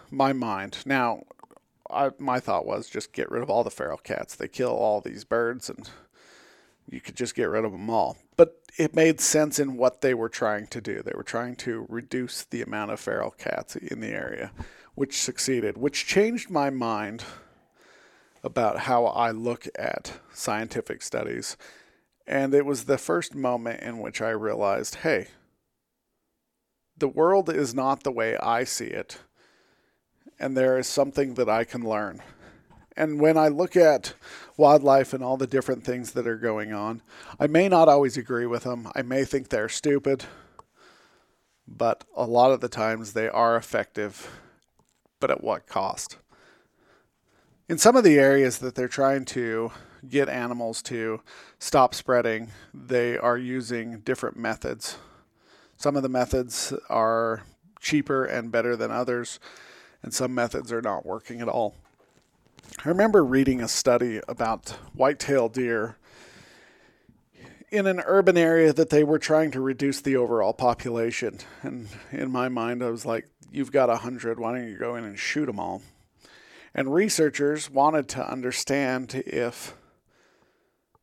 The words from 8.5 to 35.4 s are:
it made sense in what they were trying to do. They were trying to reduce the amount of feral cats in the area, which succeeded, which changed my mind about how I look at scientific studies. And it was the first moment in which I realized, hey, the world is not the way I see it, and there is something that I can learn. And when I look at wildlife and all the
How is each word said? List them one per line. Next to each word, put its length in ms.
it 180
made 260
sense 380
in 180
what 240
they 140
were 140
trying 400
to 120
do. 220
They 140
were 80
trying 320
to 320
reduce 560
the 180
amount 300
of 80
feral 320
cats 420
in 240
the 140
area, 400
which 260
succeeded, 560
which 300
changed 420
my 220
mind 540
about 380
how 240
I 260
look 340
at 360
scientific 720
studies. 540
And 300
it 100
was 200
the 140
first 360
moment 460
in 180
which 240
I 80
realized, 680
hey, 340
the 100
world 420
is 280
not 260
the 80
way 280
I 260
see 220
it, 320
and 200
there 200
is 120
something 460
that 140
I 140
can 260
learn. 360
And 240
when 180
I 80
look 300
at 380
wildlife 560
and 100
all 140
the 100